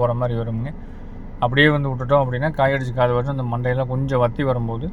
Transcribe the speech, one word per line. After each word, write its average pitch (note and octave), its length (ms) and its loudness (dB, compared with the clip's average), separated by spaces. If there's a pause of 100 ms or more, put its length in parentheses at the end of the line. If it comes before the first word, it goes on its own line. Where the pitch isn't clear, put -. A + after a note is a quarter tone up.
போற A#2+ 200 2
மாதிரி A#2+ 200 0
வருங்க. A#2 320 -4 (720)
அப்படியே C#3 300 6
வந்து C#3+ 160 0
விட்டுட்டோம் C3 320 2
அப்படின்னா B2+ 260 0 (100)
காயடிச்சு C3+ 400 2
காது B2 180 4
வச்சு C3+ 180 -2
அந்த B2+ 180 -4
மண்டையெல்லாம் B2 400 0
கொஞ்சம் C3 300 0
வத்தி A#2+ 260 0
வரும்போது A#2 440 -2